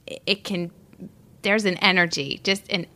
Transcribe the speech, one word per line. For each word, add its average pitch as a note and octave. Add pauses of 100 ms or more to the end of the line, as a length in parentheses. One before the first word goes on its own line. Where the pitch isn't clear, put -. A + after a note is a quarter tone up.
it, -
it G#3
can, F3 (720)
there's G#3
an F3+
energy, F3
just G3
an F3+